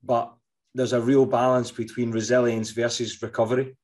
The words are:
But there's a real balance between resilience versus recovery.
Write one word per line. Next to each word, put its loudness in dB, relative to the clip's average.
But -2
there's 0
a 2
real 4
balance 0
between -6
resilience 0
versus -4
recovery. -2